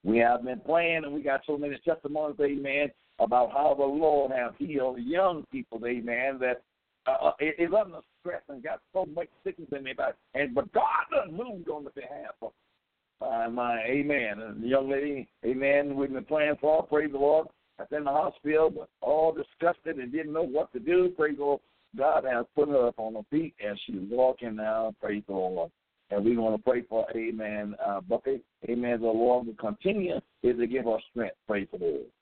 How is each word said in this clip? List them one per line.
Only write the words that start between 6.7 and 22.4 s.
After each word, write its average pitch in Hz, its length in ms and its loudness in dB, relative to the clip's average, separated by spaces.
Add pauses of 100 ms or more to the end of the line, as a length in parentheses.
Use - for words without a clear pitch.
uh, 135 200 2
uh, 147 120 6
is 160 340 0
under 185 260 0 (200)
stress 175 300 -8
and 131 140 -14
got 147 160 -8 (140)
so 185 120 0
much 156 220 -8 (160)
sickness 170 340 -10
in 139 60 -10
their 131 120 -8
body. 131 180 -2 (200)
And, 135 220 -2
but 143 180 0
God 403 100 4 (280)
done 185 260 0
moved 220 320 -8
on 151 140 -6
the 135 80 -12
behalf - 500 -14
of - 100 -10 (680)
my, 117 260 -2
my, 120 360 -2
amen. 127 580 0
And 110 200 -10
the 117 60 -4
young 135 220 2
lady, 139 380 -2 (180)
amen, 139 500 2
we've 139 160 -2
been 127 140 -6
praying 151 340 2
for, 156 240 4
praise 151 280 0
the 139 60 -6
Lord, 151 300 4 (300)
that's - 140 -12
in 147 120 -4
the 139 80 0
hospital, 156 580 2
but - 200 -8 (120)
all 156 320 4
disgusted 165 640 -2
and 123 140 -8
didn't 151 220 -4
know 160 100 0
what 139 300 -2
to 123 60 -6
do, 180 380 4
praise 151 200 0
the 143 60 -4
Lord. 143 180 2 (360)
God 139 280 2
has 120 200 0 (100)